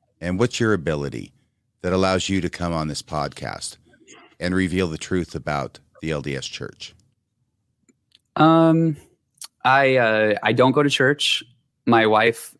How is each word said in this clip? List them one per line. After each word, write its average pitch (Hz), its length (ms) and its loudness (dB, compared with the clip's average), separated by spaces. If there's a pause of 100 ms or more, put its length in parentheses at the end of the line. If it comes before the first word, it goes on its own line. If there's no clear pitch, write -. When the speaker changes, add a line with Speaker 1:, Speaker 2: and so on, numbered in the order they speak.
(220)
Speaker 1:
and 90 180 -4
what's 120 200 0
your 110 140 2
ability 71 600 -6 (480)
that 90 120 -2
allows 95 360 0
you 95 120 0
to 87 80 -4
come 87 240 -6
on 78 140 -4
this 71 140 -8
podcast - 760 -10 (640)
and 90 140 -4
reveal 92 340 0
the 78 100 -8
truth 87 380 -6
about 71 440 -6 (220)
the 80 100 -6
L 73 100 -4
D 69 140 -8
S 67 100 -10
Church? - 480 -16 (1400)
Speaker 2:
Um, 160 600 4 (680)
I, 131 320 4
uh, 107 480 2
I 113 100 0
don't 127 180 4
go 147 120 2
to 143 60 2
church. - 540 0 (440)
My 113 200 4
wife, 110 520 0